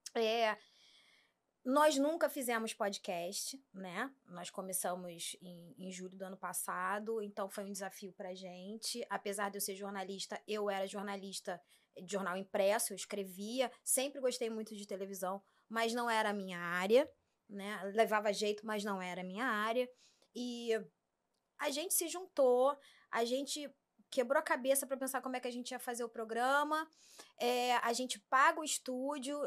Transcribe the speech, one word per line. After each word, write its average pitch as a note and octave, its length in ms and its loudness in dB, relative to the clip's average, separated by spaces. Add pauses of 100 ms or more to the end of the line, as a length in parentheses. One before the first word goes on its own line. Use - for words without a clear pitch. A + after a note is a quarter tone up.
(140)
É, A3+ 420 4 (1080)
nós D4 340 6
nunca D4+ 320 4
fizemos A3+ 460 -2
podcast, G3+ 840 -4 (140)
né? F#3+ 380 -6 (160)
Nós F3 240 -10
começamos F3+ 920 -4
em, E3+ 380 -16
em F#3 120 -8
julho F#3 240 -10
do F#3+ 80 -10
ano F#3+ 140 -8
passado, F#3+ 840 -2
então G3+ 260 -6
foi G3+ 160 -8
um G3+ 60 -8
desafio F#3+ 420 -8
pra F#3 220 -8
gente. F#3+ 720 -8
Apesar G3+ 400 -2
de G3+ 80 -6
eu G3 40 -4
ser G3 140 -2
jornalista, G3 720 -6
eu G#3 220 0
era G3 160 0
jornalista G3 720 -6 (440)
de F3+ 80 -12
jornal F#3+ 260 0
impresso, G3 560 2
eu - 20 -6
escrevia, G#3 760 -4 (120)
sempre C#4 360 2
gostei B3 300 0
muito A3 260 -6
de G3+ 100 -10
televisão, F#3+ 560 -4 (260)
mas A3+ 260 0
não A#3+ 160 0
era A3 200 4
a G3+ 40 2
minha F#3 260 -6
área, F#3 500 4 (400)
né? G3+ 320 -8 (140)
Levava G#3+ 360 4
jeito, G#3 340 0
mas G#3+ 180 -2
não G3 180 -2
era F3+ 200 -4
a - 40 -6
minha F#3+ 200 -4
área. A#3 440 0 (460)
E A#3+ 340 -4 (880)
a D4 140 -2
gente D4 240 -2
se E4+ 140 2
juntou, C#4 680 4 (320)
a A#3 160 0
gente C#4 480 -2 (380)
quebrou C4 280 4
a D#4+ 40 4
cabeça C4+ 420 4
pra C4 120 -4
pensar C4 240 -2
como B3+ 140 -4
é B3+ 40 -4
que B3 80 -4
a B3 40 -2
gente B3 200 -8
ia B3+ 80 -6
fazer A#3+ 240 -4
o A#3 60 -4
programa. C4+ 800 2 (520)
É, B3 380 4
a A#3 140 2
gente B3 280 -2
paga D#4 400 6
o D#4+ 40 -2
estúdio, C#4 840 -2